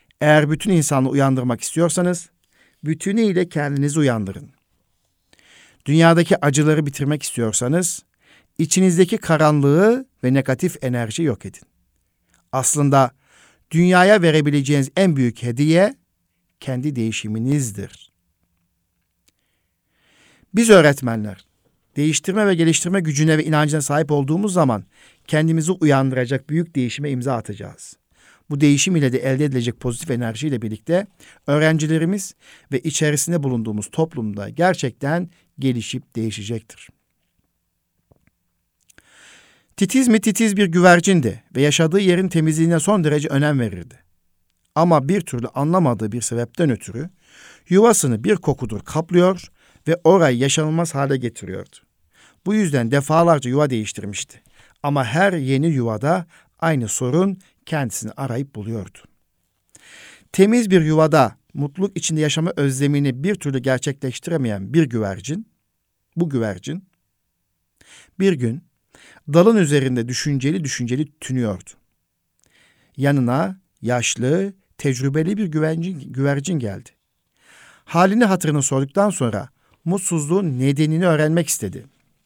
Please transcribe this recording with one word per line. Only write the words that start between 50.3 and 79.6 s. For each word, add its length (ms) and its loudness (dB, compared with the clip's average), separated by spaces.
yaşanılmaz 580 -2
hale 220 -2
getiriyordu. 580 -10
Bu 80 -2
yüzden 380 0
defalarca 580 2
yuva 200 0
değiştirmişti. 720 -8
Ama 220 -2
her 280 0
yeni 340 0
yuvada 580 -2
aynı 280 -2
sorun 520 -2
kendisini 460 -6
arayıp 440 -8
buluyordu. 420 -10
Temiz 400 2
bir 100 6
yuvada 540 2
mutluluk 440 -4
içinde 240 -2
yaşama 340 -2
özlemini 680 0
bir 120 -2
türlü 240 -4
gerçekleştiremeyen 1120 -4
bir 100 4
güvercin, 640 -6
bu 140 -2
güvercin, 560 -6
bir 140 2
gün 300 -4
dalın 240 6
üzerinde 500 0
düşünceli 560 -2
düşünceli 560 -6
tünüyordu. 500 -4
Yanına 600 0
yaşlı, 720 -2
tecrübeli 600 -2
bir 80 -4
güvercin, 680 -6
güvercin 460 -4
geldi. 300 -10
Halini 400 2
hatırını 360 0
sorduktan 480 -2
sonra 400 -4